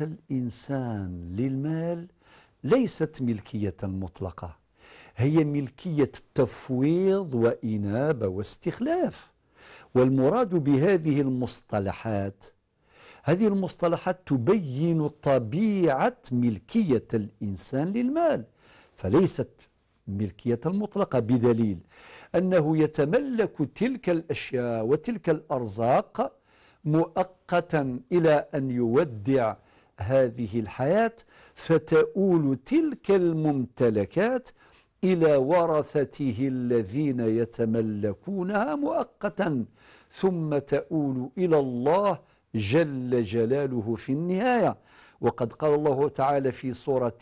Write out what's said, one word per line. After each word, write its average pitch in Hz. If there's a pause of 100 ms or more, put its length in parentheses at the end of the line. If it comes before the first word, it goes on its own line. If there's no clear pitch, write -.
الإنسان 117
للمال 160 (560)
ليست 156
ملكية 104
مطلقة، 95 (580)
هي 151
ملكية 147 (240)
تفويض 160
وإنابة 113
واستخلاف. 190 (640)
والمراد 135
بهذه 147
المصطلحات، 107 (760)
هذه 185
المصطلحات 180
تبين 151
طبيعة 151 (140)
ملكية 123
الإنسان 110
للمال، 247 (520)
فليست 135 (580)
ملكية 107
مطلقة، 196
بدليل 113 (560)
أنه 170
يتملك 170
تلك 233
الأشياء 123
وتلك 170
الأرزاق 143 (460)
مؤقتا 165 (120)
إلى 160 (100)
أن 135
يودع 120 (420)
هذه 117
الحياة، 175 (400)
فتؤول 156
تلك 294
الممتلكات 156 (540)
إلى 165
ورثته 147
الذين 123
يتملكونها 117
مؤقتا، 208 (460)
ثم 165
تؤول 139
إلى 165
الله 143 (360)
جل 127
جلاله 117
في -
النهاية. 185 (440)
وقد 117
قال 156
الله 147
تعالى 135
في 127
سورة 123